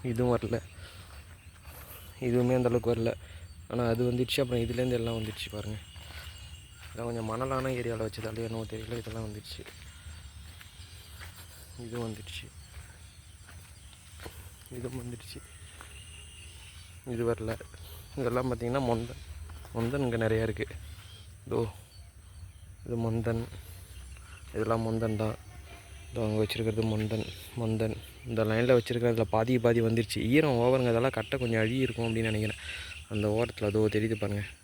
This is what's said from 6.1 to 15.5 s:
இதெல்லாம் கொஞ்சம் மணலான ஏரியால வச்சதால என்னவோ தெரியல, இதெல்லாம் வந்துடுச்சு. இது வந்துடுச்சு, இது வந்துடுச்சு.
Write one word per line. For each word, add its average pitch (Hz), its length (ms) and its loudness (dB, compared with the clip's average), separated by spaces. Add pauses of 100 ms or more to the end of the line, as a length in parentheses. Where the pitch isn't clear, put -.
இதெல்லாம் 117 280 -6
கொஞ்சம் 117 160 -2
மணலான 131 460 0
ஏரியால 117 340 0
வச்சதால 110 400 -4
என்னவோ 113 200 -2
தெரியல, 110 340 -6
இதெல்லாம் 113 280 -6
வந்துடுச்சு. - 360 -10 (2250)
இது 117 200 -8
வந்துடுச்சு, 107 460 -6 (2250)
இது 123 180 -6
வந்துடுச்சு. 120 500 -8 (1700)